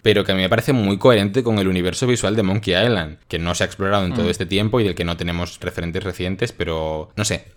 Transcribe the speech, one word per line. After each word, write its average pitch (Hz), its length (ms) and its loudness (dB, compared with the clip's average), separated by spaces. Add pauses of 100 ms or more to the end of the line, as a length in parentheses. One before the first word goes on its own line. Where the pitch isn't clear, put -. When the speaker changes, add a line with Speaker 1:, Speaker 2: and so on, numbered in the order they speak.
Speaker 1:
pero 101 200 4
que 95 100 0
a - 20 2
mí 95 80 2
me 92 80 0
parece 123 240 2
muy 101 240 2
coherente 107 440 4
con 110 160 0
el 95 80 2
universo 90 400 0
visual 110 300 0
de 113 60 2
Monkey 95 320 0
Island, 92 420 0 (100)
que 87 120 -4
no 85 160 -2
se 98 100 -2
ha - 20 2
explorado 98 380 0
en 90 80 0
todo - 140 -2
Speaker 2:
Mm. 107 40 2
Speaker 1:
este 101 140 -4
tiempo 104 360 0
y 107 40 2
del 92 100 0
que 85 120 -4
no 85 100 -4
tenemos 85 440 -6
referentes 87 440 -6
recientes, 92 480 -4
pero 78 640 -4
no 104 80 -2
sé, 90 220 -4 (100)